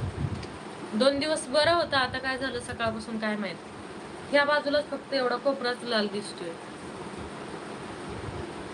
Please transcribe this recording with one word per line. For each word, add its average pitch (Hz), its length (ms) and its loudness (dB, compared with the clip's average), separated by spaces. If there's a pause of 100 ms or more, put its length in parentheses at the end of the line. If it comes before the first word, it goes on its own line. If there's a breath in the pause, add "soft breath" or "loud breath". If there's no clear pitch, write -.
(920)
दोन 269 260 6
दिवस 302 280 2
बरा 302 260 6
होता, 320 240 4
आता 254 200 2
काय 262 200 -2
झालं 247 220 -2
सकाळपासून 226 600 -2
काय 214 160 0
माहित. 190 200 -2 (760)
ह्या 285 140 8
बाजूलाच 285 460 4
फक्त - 240 -6
एवढा 247 220 4
कोपराच 247 480 2
लाल 220 240 2
दिसतोय. 196 420 -4 (2250)